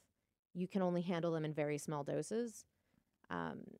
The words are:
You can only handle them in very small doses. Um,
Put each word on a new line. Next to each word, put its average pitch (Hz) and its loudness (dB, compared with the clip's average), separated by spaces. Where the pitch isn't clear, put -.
You 180 -2
can 196 0
only 175 4
handle 170 2
them 160 2
in 156 0
very 147 2
small 147 -2
doses. 208 -2
Um, 85 -2